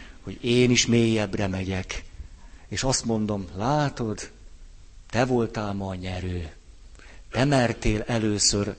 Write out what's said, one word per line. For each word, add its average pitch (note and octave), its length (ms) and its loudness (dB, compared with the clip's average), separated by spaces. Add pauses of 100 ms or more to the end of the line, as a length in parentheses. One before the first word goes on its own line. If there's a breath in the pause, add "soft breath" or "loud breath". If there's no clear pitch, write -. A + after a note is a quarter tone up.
(240 loud breath)
hogy F#2+ 180 -10
én B2 300 6
is A#2 140 4
mélyebbre A2 640 2
megyek. F#2 560 -4 (640 soft breath)
És - 160 -6
azt B2+ 220 0
mondom, G#2+ 400 0 (100)
látod, B2 760 -2 (760)
te A#2 160 2
voltál A2+ 480 0
ma G2 140 -4
a F#2+ 80 -4
nyerő. F2+ 580 -6 (760 loud breath)
Te A#2+ 140 2
mertél A#2 560 2
először G#2 760 0